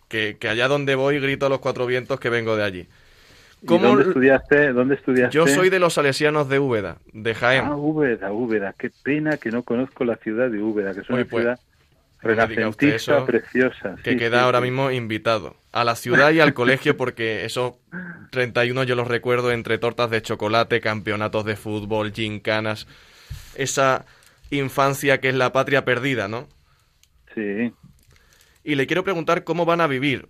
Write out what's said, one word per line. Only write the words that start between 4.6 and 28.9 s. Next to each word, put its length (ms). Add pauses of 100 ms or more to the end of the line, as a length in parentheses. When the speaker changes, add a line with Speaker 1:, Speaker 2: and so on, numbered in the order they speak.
Speaker 2:
¿Dónde 220
estudiaste? 380
Speaker 1:
Yo 120
soy 240
de 80
los 160
salesianos 560
de 80
Úbeda, 400 (160)
de 200
Jaén. 300
Speaker 2:
Ah, 120
Úbeda, 540
Úbeda. 480
Qué 120 (120)
pena 360
que 120
no 120
conozco 420
la 120
ciudad 340
de 100
Úbeda, 320
que 80
es 80
Speaker 1:
Uy, 80
Speaker 2:
una 80
Speaker 1:
pues, 180
Speaker 2:
ciudad 180 (640)
Speaker 1:
no 80
me 180
diga 200
usted 180
Speaker 2:
renacentista, 300
Speaker 1:
eso, 100
Speaker 2:
preciosa. 760
Speaker 1:
que 100
Speaker 2:
Sí, 60
Speaker 1:
queda 200
Speaker 2:
sí, 60
Speaker 1:
ahora 140
Speaker 2:
sí. 60
Speaker 1:
mismo 260
invitado 640 (160)
a 120
la 100
ciudad 380
y 80
al 140
colegio, 420
porque 480
esos 300 (560)
treinta 340
y 60
uno 140
yo 100
los 140
recuerdo 440
entre 260
tortas 320
de 120
chocolate, 580
campeonatos 640
de 120
fútbol, 560
gincanas, 760 (680)
esa 480 (460)
infancia 720
que 80
es 60
la 180
patria 320
perdida, 440
¿no? 200 (880)
Speaker 2:
Sí. 380 (920)
Speaker 1:
Y 100
le 120
quiero 180